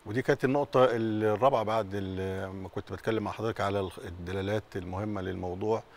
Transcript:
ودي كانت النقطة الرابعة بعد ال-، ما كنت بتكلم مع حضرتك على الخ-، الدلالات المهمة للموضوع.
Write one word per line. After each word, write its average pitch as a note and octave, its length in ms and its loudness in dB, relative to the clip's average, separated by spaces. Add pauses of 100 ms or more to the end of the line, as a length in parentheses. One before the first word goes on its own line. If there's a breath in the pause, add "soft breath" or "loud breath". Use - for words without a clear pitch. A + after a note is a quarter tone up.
ودي A2+ 160 -2
كانت - 220 2
النقطة C3 460 6
الرابعة A2 720 4
بعد G#2+ 300 0
ال-، F#2+ 560 -4
ما F#2+ 200 -10
كنت - 240 -8
بتكلم A2 300 -2
مع F#2+ 100 -4
حضرتك A2 280 -4
على G2+ 200 2
الخ-، F#2 180 -6
الدلالات F#2+ 800 -4
المهمة F#2+ 440 -6
للموضوع. F#2 640 -2 (140 loud breath)